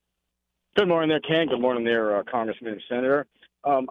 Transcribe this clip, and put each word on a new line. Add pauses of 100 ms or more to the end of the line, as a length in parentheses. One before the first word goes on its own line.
(760)
Good
morning
there,
Ken.
Good
morning
there,
uh,
Congressman
and
Senator. (380)
Um,